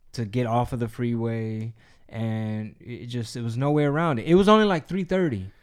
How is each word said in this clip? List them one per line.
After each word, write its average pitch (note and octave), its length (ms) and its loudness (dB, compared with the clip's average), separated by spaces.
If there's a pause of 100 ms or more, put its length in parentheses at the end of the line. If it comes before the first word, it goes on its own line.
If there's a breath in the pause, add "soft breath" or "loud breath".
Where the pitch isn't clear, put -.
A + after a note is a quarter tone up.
(140)
to A#2 120 -6
get A#2 220 -2
off A#2 260 0
of A#2+ 60 -4
the A#2 80 -2
freeway, A2+ 840 -4 (340 soft breath)
and A2 720 -4
it A#2+ 260 -14
just, A#2+ 300 -6
it B2 80 -6
was A#2 120 -4
no C#3 160 0
way D3+ 140 2
around D3 320 0
it. A2 80 -6
It D#3+ 80 4
was F#3+ 160 8
only, G#3+ 160 8
like, F#3 220 0
three F#3 160 -4
thirty. D#3+ 420 0 (180)